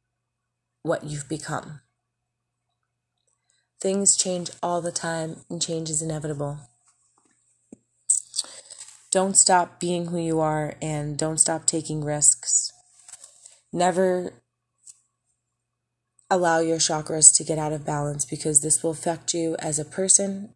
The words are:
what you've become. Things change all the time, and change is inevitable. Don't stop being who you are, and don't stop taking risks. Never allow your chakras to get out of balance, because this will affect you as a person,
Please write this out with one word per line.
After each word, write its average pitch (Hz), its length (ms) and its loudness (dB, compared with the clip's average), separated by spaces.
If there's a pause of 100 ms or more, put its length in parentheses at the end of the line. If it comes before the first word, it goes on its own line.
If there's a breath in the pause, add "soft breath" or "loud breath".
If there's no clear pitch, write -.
(840)
what 160 200 -2
you've 147 240 -10
become. 151 540 -8 (2000)
Things 190 340 4
change 175 340 -2 (140)
all 175 180 0
the 170 100 -4
time, 165 580 -4
and 170 120 -6
change 165 280 -4
is 156 120 0
inevitable. 151 580 -4 (2500 loud breath)
Don't 190 240 2
stop 180 460 4
being 175 260 0
who 175 100 -4
you 160 220 0
are, 151 420 0
and 151 360 -4
don't 156 220 -2
stop 160 260 0
taking 156 400 -2
risks. - 640 2 (1040 loud breath)
Never 180 600 2 (2000)
allow 175 300 4
your 165 180 0
chakras 156 600 4
to 160 60 2
get 156 140 -2
out 151 140 -2
of 151 140 -6
balance, 147 400 -2
because 151 360 0
this 156 220 0
will 165 80 0
affect 165 420 -4
you 165 260 0
as 151 200 -4
a 151 60 -4
person, 196 720 0